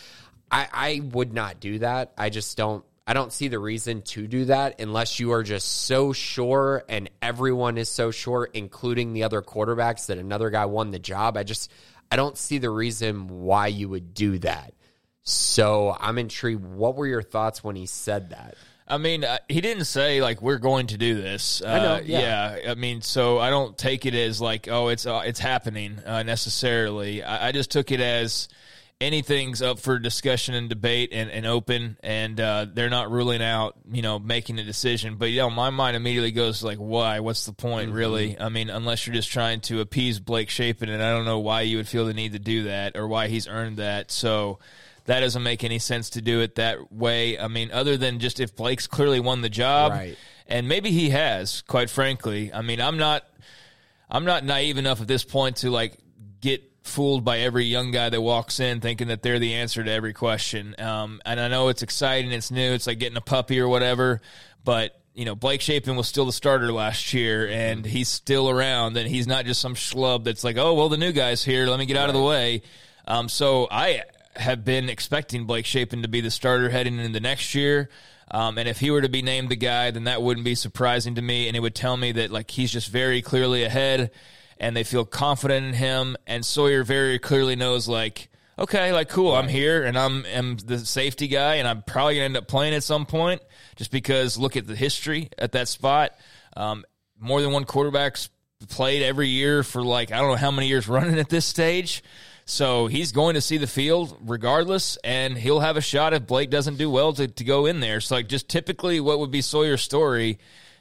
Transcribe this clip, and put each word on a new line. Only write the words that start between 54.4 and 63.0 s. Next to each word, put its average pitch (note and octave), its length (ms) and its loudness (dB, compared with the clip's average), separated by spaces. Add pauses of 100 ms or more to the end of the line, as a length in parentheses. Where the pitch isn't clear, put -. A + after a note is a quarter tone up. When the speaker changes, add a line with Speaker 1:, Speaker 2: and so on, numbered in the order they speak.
Speaker 2:
naive C#3 340 0
enough C3 240 0
at G#2+ 60 -6
this B2+ 160 2
point C3 340 0
to, B2 140 0
like, A#2 260 -2 (440)
get C3+ 220 0 (200)
fooled C#3 420 0
by A#2 140 2
every B2 260 2
young B2 260 0
guy A#2+ 180 2
that A2+ 120 0
walks A#2 380 0
in B2 220 0
thinking A#2 260 -2
that A2+ 160 -4
they're A#2+ 160 2
the A#2 160 0
answer A#2 280 -2
to A2 80 0
every A2 220 -2
question. G#2+ 640 -2
Um, A2 460 -6
and A#2+ 140 -2
I A#2+ 80 0
know C3 220 2
it's A#2+ 120 0
exciting, C3 500 0
it's A#2 200 -6
new, B2+ 220 2
it's B2 120 -2
like A#2 140 -2
getting A#2+ 180 -4